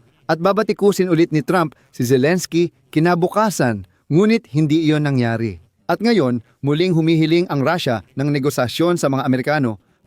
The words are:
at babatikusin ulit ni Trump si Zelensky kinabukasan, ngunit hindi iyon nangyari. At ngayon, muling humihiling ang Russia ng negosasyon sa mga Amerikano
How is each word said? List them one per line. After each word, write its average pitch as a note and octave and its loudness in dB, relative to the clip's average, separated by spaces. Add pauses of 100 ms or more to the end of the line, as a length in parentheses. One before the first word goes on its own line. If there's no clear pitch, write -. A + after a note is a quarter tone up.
(320)
at D#3+ 0
babatikusin F#3+ 0
ulit D#3+ 2
ni D3+ 0
Trump E3 -2 (160)
si B2 -4
Zelensky D#3+ 0 (160)
kinabukasan, E3 0 (240)
ngunit G#3+ 2
hindi D#3 2
iyon D3+ 2
nangyari. A#2 -2 (320)
At F3 -2
ngayon, E3+ 2 (240)
muling D#3+ 0
humihiling D#3+ 2
ang C#3 -2
Russia C#3+ -2 (160)
ng C#3+ -2
negosasyon C#3+ -2
sa D#3 -2
mga C3+ -4
Amerikano C3 -2 (320)